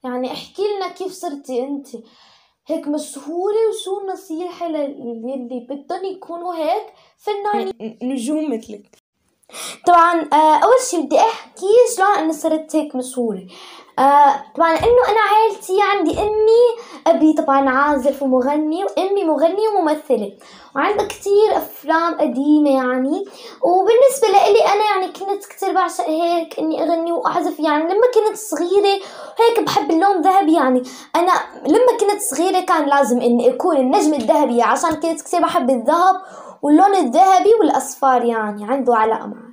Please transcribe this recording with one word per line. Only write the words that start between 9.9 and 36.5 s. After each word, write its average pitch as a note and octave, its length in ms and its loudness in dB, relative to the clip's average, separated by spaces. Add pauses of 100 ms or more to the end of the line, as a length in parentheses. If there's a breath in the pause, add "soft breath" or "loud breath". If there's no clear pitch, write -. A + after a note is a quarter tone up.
آه، D#4 220 4
أول B4 260 4 (100)
شي E4+ 100 -2
بدي C#4+ 180 0
أحكي A4 480 -2 (280)
شلون F#4+ 220 2
أنا D#4+ 160 -2
صرت D#4 420 -4
هيك D4 200 -2
مشهورة. A#3 520 -6 (520 loud breath)
آه، C#4+ 440 4 (120)
طبعا E4 160 2
إنه A#4+ 380 2
أنا G#4+ 120 2 (100)
عائلتي G#4 500 0
عندي F#4+ 380 0
أمي، G#4+ 460 4 (420 loud breath)
أبي D#4 260 4
طبعا C#4 360 0
عازف C#4 540 0
ومغني، D4 600 -2
وأمي F#4+ 400 -2
مغنية E4 440 0 (100)
وممثلة، D4+ 540 -2 (440 loud breath)
وعندها F#4 320 -2
كتير G4+ 500 0
أفلام E4 640 -4
قديمة D4 480 2
يعني. C4 560 -2 (360 loud breath)
وبالنسبة A4 680 4
لإلي G4+ 320 4
أنا G#4 260 2
يعني F#4+ 220 -2
كنت G4 380 -8
كتير F#4+ 280 -6
بعشق E4+ 360 -2
هيك E4 500 -2
إني D#4+ 240 -4
أغني E4 280 -2
وأعزف، E4+ 480 -4
يعني D4+ 240 0
لما G4+ 300 0
كنت G#4+ 240 0
صغيرة G4 640 0 (400 loud breath)
هيك A#4 260 4
بحب D4 260 -2
اللون F#4 260 2
الذهبي. F#4 360 2
يعني B3+ 300 2 (320 loud breath)
أنا F4 180 2 (320)
لما A4+ 340 4
كنت G4+ 220 0
صغيرة E4+ 380 -2
كان F4 260 0
لازم C4+ 360 2
إني A#3+ 280 2
أكون D4+ 280 0
النجمة D4+ 400 2
الذهبية، A#3 460 2
عشان C4+ 260 0
كنت D#4+ 320 -4
كتير F4 200 -2
بحب E4 280 0
الذهب D#4+ 460 2 (460 loud breath)